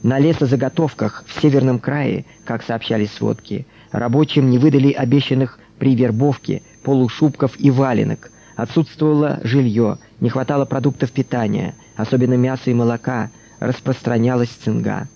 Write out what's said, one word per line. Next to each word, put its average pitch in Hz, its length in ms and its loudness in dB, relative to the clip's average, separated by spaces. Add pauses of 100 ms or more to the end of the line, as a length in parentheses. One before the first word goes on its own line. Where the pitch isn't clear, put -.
На 127 160 2
лесозаготовках 139 1080 0
в - 160 -14
Северном 131 380 2
крае, 135 440 -4 (220)
как 117 160 -6
сообщали 110 420 -2
сводки, 110 640 -6 (260)
рабочим 131 560 2
не 123 80 4
выдали 139 340 4
обещанных 135 680 0 (200)
При 135 160 2
вербовке 120 680 0 (200)
полушубков 135 760 0
и 139 120 4
валенок 123 600 0 (260)
отсутствовало 147 840 0
жилье, 117 560 2 (220)
не 120 80 2
хватало 131 360 -2
продуктов 135 460 -2
питания, 107 640 -4 (220)
особенно 127 380 0
мяса 127 360 0
и 120 40 2
молока, 117 560 -2 (280)
распространялась 120 920 -2
цинга. 107 640 -6